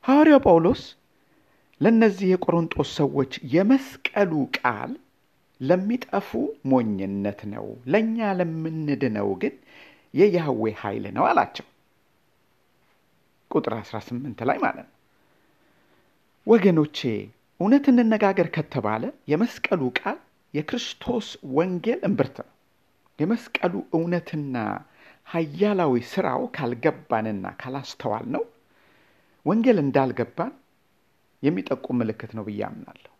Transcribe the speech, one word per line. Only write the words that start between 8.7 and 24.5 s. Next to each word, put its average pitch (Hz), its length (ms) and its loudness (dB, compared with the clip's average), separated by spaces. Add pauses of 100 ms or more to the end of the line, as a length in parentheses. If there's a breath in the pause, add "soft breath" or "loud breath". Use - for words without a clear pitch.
ግን - 180 -4 (600 soft breath)
የያህዌ 160 480 2 (120)
ኃይል 104 380 -8
ነው 131 120 0
አላቸው። - 420 0 (1800)
ቁጥር 120 240 -2
አስራ 110 260 -10
ስምንት 123 420 -10
ላይ 123 160 0
ማለት - 280 -4
ነው። - 100 -20 (1500)
ወገኖቼ፣ 185 520 4 (640)
እውነት 269 280 4
እንነጋገር 214 600 4
ከተባለ 110 540 -2 (240)
የመስቀሉ 170 560 -2 (120)
ቃል 262 240 -4 (360)
የክርስቶስ 233 720 -6 (240)
ወንጌል 180 540 0
እምብርት - 340 -2
ነው። - 120 -16 (680)
የመስቀሉ 180 560 -4 (180)
እውነትና 165 640 -4 (720 soft breath)